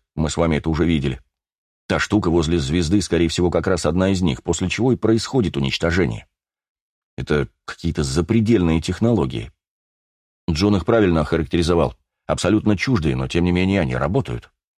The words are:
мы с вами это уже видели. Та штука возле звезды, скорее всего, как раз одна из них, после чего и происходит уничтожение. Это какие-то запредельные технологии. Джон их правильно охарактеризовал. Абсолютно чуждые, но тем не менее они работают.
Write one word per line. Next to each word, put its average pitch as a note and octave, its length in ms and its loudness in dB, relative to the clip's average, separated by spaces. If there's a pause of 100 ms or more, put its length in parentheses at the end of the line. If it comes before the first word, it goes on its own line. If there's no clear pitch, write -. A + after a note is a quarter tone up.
(160)
мы D#2 140 -2
с - 80 -10
вами E2 180 2
это D2+ 140 -4
уже D#2+ 160 0
видели. C#2 340 0 (680)
Та F2+ 120 0
штука G2+ 300 0
возле E2 300 2
звезды, E2 420 0
скорее E2+ 260 0
всего, F2 240 -2
как E2+ 160 -2
раз F#2 180 0
одна F2+ 240 2
из F#2+ 120 0
них, D2+ 200 -2
после E2+ 280 -2
чего B2 240 0
и - 20 0
происходит A2 640 0
уничтожение. C#2 720 -2 (880)
Это C#2 320 -2 (160)
какие-то D#2+ 380 -4
запредельные F2 760 2
технологии. E2 720 -2 (1000)
Джон G2 280 2
их F2 80 -6
правильно G2+ 360 4
охарактеризовал. D#2+ 720 0 (300)
Абсолютно F#2+ 520 0
чуждые, D#2 400 0
но C2 100 -4
тем E2+ 160 0
не F2 80 2
менее F#2 300 2
они B1+ 160 -2
работают. C#2+ 520 -4 (300)